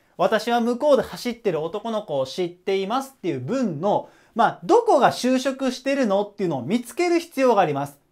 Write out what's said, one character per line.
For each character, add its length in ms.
「私 340
は 100
向 160
こ 180
う 20
で 80
走 260
っ 60
て 160
る 80
男 320
の 100
子 160
を 80
知 200
っ 40
て 280
い 100
ま 140
す」 140
っ 40
て 80
い 80
う 40
文 400
の、 280
ま 100
あ、 200
ど 180
こ 160
が 140
就 260
職 320
し 120
て 120
る 120
の 160
っ 120
て 80
い 40
う 20
の 80
を 60
見 200
つ 120
け 140
る 120
必 200
要 140
が 60
あ 60
り 80
ま 120
す。 140